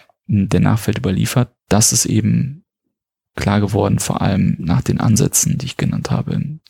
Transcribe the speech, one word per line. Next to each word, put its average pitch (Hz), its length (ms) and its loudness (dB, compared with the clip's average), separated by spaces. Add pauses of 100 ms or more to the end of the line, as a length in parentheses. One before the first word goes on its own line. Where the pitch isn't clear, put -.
(260)
der 98 340 2
Nachwelt 107 380 0
überliefert, 113 560 0 (140)
das 104 240 2
ist - 120 0
eben 113 600 0 (720)
klar 101 260 0
geworden, 101 380 2
vor - 240 -4
allem 95 360 0
nach - 220 0
den - 180 -2
Ansätzen, - 600 0
die - 80 -8
ich - 100 -10
genannt - 340 -4
habe - 220 -2
im - 380 -4